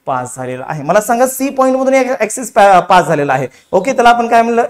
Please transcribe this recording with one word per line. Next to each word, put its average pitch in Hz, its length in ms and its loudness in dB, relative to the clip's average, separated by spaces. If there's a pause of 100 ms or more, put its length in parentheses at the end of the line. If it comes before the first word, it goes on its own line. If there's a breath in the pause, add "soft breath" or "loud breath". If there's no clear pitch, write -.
pass 127 300 -6
झालेला 127 320 -10
आहे. 147 160 -8
मला 180 180 0
सांगा, 240 260 0
सी 262 220 -6
point 262 280 0
मधून 269 160 0
एक 262 260 0
axis 220 320 -6
पा-, 202 280 4
pass 180 260 2
झालेला 143 280 -2
आहे. 131 140 -2 (240 soft breath)
ओके, 202 220 0
त्याला 240 160 4
आपण 233 180 2
काय 233 140 2
म्हणलं? 233 280 0